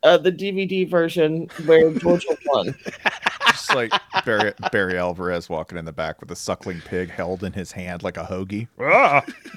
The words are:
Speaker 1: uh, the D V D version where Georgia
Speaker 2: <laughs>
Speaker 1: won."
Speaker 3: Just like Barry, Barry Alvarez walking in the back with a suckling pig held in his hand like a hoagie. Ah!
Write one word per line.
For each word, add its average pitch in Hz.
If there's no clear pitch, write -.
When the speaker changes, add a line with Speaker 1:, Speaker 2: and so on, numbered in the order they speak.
Speaker 1:
uh, 170
the 175
D 180
V 190
D 185
version 165
where 160
Georgia 170
Speaker 2:
<laughs> -
Speaker 1:
won." 135
Speaker 3:
Just -
like 120
Barry, 107
Barry 92
Alvarez 90
walking 82
in 82
the 80
back 78
with -
a -
suckling 90
pig 90
held 90
in 90
his 92
hand 90
like 90
a 85
hoagie. 98
Ah! 151